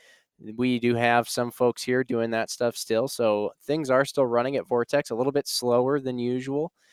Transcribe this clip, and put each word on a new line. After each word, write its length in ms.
We 200
do 160
have 320
some 240
folks 320
here 220
doing 280
that 180
stuff 260
still. 320
So 440
things 240
are 160
still 220
running 300
at 120
Vortex, 400
a 60
little 180
bit 160
slower 520
than 180
usual. 520